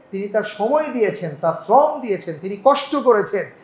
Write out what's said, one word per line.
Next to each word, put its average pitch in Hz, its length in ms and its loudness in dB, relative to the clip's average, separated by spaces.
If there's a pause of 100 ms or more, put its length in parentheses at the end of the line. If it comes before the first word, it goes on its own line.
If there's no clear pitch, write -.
(100)
তিনি 196 180 -6
তার 208 140 0
সময় 247 500 0
দিয়েছেন, 202 380 -2 (100)
তার 165 140 0
শ্রম 294 460 2
দিয়েছেন, 190 400 -6
তিনি 196 240 -10
কষ্ট 277 320 2
করেছেন, 208 500 2 (180)